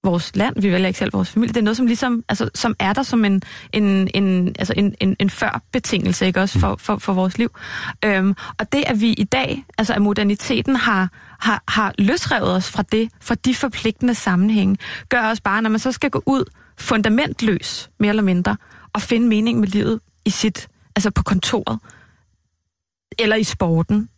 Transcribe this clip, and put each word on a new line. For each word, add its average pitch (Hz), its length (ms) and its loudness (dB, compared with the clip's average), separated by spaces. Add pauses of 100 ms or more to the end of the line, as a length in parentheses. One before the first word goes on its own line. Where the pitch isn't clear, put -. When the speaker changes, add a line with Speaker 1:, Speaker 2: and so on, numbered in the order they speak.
Speaker 1:
vores 175 320 -2
land, 202 260 0
vi 196 100 2
vælger 185 160 2
ikke 185 120 -4
selv - 140 -2
vores 190 160 -2
familie. 226 240 0
Det 240 60 0
er 214 40 2
noget, 220 140 2
som 254 80 2
ligesom, 233 440 0
altså, 202 260 -2
som - 240 -2
er 196 140 0
der 269 100 0
som 226 220 2
en, 196 160 2 (320)
en, 196 400 2
en, 185 340 2
altså - 300 -4
en, 202 240 2
en, 190 180 2
en 202 100 2
førbetingelse, 190 960 -2
ikke 185 160 2
også, - 180 0
for, 196 120 2
Speaker 2:
Mm. 202 80 -4
Speaker 1:
for, 208 180 -2
for 196 160 -4
vores 185 240 0
liv. 240 120 0 (560)
Øhm, 196 300 2 (240)
og 214 120 -6
det, 277 160 2
at 214 140 0
vi 226 120 4
i - 100 0
dag, 262 400 -2 (140)
altså 220 160 0
at 208 80 2
moderniteten 208 760 0
har, 196 340 2 (300)
har, 214 280 -2
har 208 300 0
løsrevet 202 580 0
os 185 140 -2
fra 208 220 -4
det, 226 180 0 (120)
fra 240 140 -2
de 254 200 0
forpligtende 240 600 -2
sammenhænge, 196 640 2 (320)
gør 247 120 2
også 220 220 -2
bare, 208 180 0
når 220 80 0
man 220 100 2
så 262 120 -2
skal 277 180 -2
gå - 160 -2
ud 269 200 2 (320)
fundamentløs, 220 1120 0 (100)
mere 208 100 4
eller 214 140 2
mindre, 190 340 0 (360)
og 208 80 -2
finde 240 260 2
mening 226 320 2
med 208 80 2
livet 208 320 0 (260)
i 214 40 2
sit, - 380 -2 (280)
altså 202 160 0
på - 120 0
kontoret, 120 560 -2 (1400)
eller 220 160 2
i 220 80 2
sporten 180 760 0